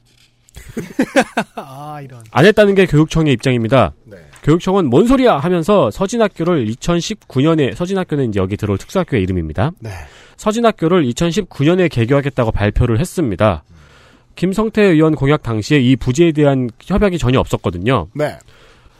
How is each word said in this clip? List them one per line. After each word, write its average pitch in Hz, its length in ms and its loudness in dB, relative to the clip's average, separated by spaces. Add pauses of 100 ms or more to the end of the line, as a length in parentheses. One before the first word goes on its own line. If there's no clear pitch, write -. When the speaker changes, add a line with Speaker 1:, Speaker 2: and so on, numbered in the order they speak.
(540)
Speaker 1:
<laughs> - 1000 -6
아, 147 480 -16
이런. 127 180 -20 (100)
Speaker 2:
안 131 140 4
했다는 208 300 4
게 185 100 4
교육청의 156 480 2
입장입니다. 117 600 0 (100)
Speaker 3:
네. 101 140 -20 (260)
Speaker 2:
교육청은 175 460 0
"뭔 165 180 4
소리야?" 247 300 2
하면서 170 540 0
서진학교를 180 800 -2
이천십구 170 720 -4
년에, 151 320 2
서진학교는 175 560 -4
이제 98 120 -2
여기 95 160 -2
들어올 101 200 -2
특수학교의 139 460 -4
이름입니다. 90 560 -4
Speaker 3:
네. 110 120 -14 (440)
Speaker 2:
서진학교를 202 680 0
이천십구 170 580 -4
년에 175 240 2
개교하겠다고 127 640 0
발표를 110 480 0
했습니다. 107 640 -2 (720)
김성태 214 460 -2
의원 160 340 4
공약 143 260 0
당시에 113 380 0
이 123 160 4
부지에 147 380 2
대한 139 360 2 (140)
협약이 190 340 0
전혀 123 220 2
없었거든요. 92 760 -2
Speaker 3:
네. 131 240 -4 (640)